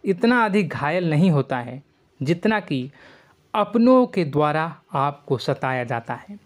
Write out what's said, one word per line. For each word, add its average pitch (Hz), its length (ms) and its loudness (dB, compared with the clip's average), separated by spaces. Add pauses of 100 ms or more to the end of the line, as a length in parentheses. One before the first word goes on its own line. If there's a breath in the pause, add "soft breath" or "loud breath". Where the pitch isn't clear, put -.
इतना 233 420 2
अधिक 196 240 0
घायल 165 400 -2
नहीं 156 220 4
होता 139 280 0
है 120 220 -12 (380)
जितना 175 420 0
कि 135 280 -6 (640 soft breath)
अपनों 240 540 4
के 185 180 -2
द्वारा 151 500 0 (200)
आपको 143 420 -2
सताया 131 460 -4
जाता 117 320 -6
है 202 300 -20